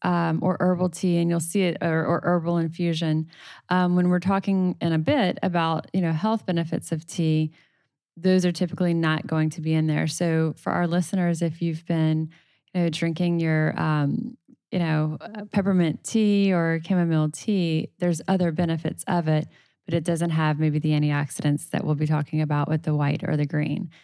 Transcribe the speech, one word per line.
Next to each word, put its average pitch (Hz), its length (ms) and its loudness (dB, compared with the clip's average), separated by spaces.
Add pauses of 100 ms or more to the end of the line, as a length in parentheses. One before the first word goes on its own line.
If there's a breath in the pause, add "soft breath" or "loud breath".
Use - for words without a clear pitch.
um, 170 380 0
or 180 180 0
herbal 180 300 0
tea, 175 280 0
and 170 120 2
you'll 170 120 0
see 190 220 0
it, 170 180 0
or, 160 240 0
or 170 180 0
herbal 170 340 0
infusion, 160 680 -2 (420 loud breath)
um, 180 280 2
when 180 120 4
we're 180 100 2
talking 190 600 0
in 165 140 0
a 160 40 2
bit 196 460 0
about, 165 500 0
you 190 60 0
know, 165 140 0
health 220 320 -2
benefits 165 480 -2
of 156 120 -6
tea, 156 460 0 (640 soft breath)
those 185 300 2
are 175 80 0
typically 175 400 -2
not 160 340 0
going 156 220 0
to 156 120 -10
be 160 120 0
in 160 140 2
there. 156 200 0
So 160 500 0
for - 140 -6
our 175 160 0
listeners, 175 540 0
if 165 200 -2
you've 165 240 -4
been, 160 440 0 (440 soft breath)
you 180 80 0
know, 170 80 2
drinking 165 520 0
your, 156 360 2
um, 151 600 -2 (340)
you 175 80 0
know, 156 400 0
uh, 208 320 -12
peppermint 185 540 2
tea 202 480 2
or 165 340 2
chamomile 165 440 2
tea, 175 580 -2 (100)
there's 175 300 0
other 180 240 2
benefits 165 540 -2
of 170 200 0
it, 156 200 2 (380 soft breath)
but 165 80 -6
it 165 120 2
doesn't 170 240 0
have 156 300 2
maybe 151 200 2
the 151 120 0
antioxidants 147 800 0
that - 120 -2
we'll 151 120 0
be 147 120 -2
talking 151 320 0
about 147 300 0
with 160 140 -2
the 151 120 0
white 147 320 0
or 156 80 0
the 147 100 0
green. 151 440 -2 (140 loud breath)